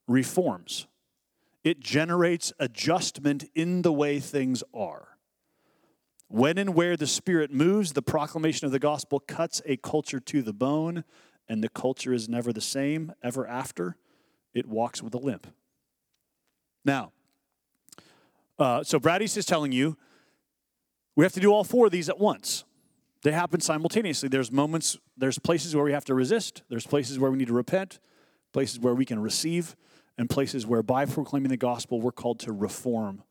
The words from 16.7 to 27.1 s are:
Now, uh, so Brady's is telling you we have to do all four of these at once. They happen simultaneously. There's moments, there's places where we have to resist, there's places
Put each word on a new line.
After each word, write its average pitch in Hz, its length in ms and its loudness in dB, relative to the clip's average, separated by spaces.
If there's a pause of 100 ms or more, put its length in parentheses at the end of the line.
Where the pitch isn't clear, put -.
Now, 139 300 0 (1500)
uh, 135 240 2
so 151 160 2
Brady's 175 360 2
is 202 120 -4
telling 151 240 0
you 139 260 0 (1160)
we 147 100 8
have 185 80 2
to 185 60 -6
do 202 120 6
all 208 120 6
four 240 240 6
of 190 40 4
these 165 180 -2
at 156 100 -4
once. - 440 -2 (600)
They 151 80 4
happen 175 280 0
simultaneously. 160 720 0
There's 127 220 0
moments, 151 480 0 (180)
there's 131 220 0
places 165 360 0
where 147 80 4
we 143 100 2
have 143 120 -2
to 139 80 0
resist, 139 560 0
there's 117 160 -6
places 139 320 -2